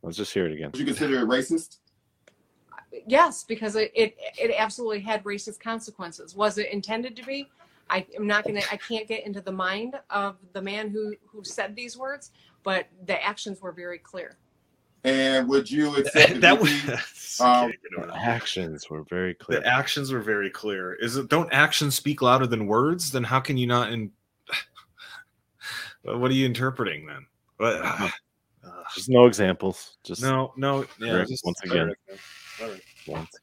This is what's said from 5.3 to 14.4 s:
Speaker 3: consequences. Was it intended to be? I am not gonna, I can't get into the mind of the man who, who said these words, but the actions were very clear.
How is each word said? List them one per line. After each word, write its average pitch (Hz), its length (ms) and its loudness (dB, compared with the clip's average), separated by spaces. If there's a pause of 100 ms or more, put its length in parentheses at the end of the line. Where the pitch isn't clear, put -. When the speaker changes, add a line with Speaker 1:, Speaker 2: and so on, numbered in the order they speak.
Speaker 3:
consequences. 196 760 -10
Was 208 220 0
it 208 140 -4
intended 220 440 -6
to 247 80 -16
be? 277 240 -8 (400)
I 190 160 -2 (120)
am 208 100 -4
not 208 180 2
gonna, 208 160 -2 (100)
I 208 60 -4
can't 214 320 -6
get 220 180 -6
into 202 140 -10
the 190 120 -10
mind 202 460 -4 (120)
of 196 260 -2 (160)
the 196 100 -8
man 208 280 -6
who, 208 240 -4 (120)
who 214 160 -18
said 196 320 -8
these 240 220 -12
words, 269 360 -10 (320)
but 190 220 0 (200)
the 208 180 -2
actions 202 380 -4
were 180 100 -10
very 175 260 -12
clear. - 380 -14 (680)